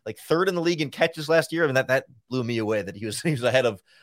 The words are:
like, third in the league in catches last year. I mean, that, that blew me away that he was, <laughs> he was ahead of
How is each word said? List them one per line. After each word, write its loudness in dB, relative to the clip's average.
like, -10
third 2
in -2
the 0
league 0
in -2
catches -2
last 2
year. 0
I 2
mean, 0
that, 2
that 2
blew -2
me -2
away 0
that -10
he -10
was, -6
<laughs> -
he 0
was -2
ahead 4
of 0